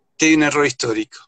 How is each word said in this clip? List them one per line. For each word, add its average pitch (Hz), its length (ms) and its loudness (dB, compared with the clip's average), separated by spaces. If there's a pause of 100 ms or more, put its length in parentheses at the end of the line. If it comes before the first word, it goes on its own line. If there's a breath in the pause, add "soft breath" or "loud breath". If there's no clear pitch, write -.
(180)
que 160 100 0
hay 160 80 4
un 156 80 2
error 143 220 0
histórico. 113 520 -6 (100)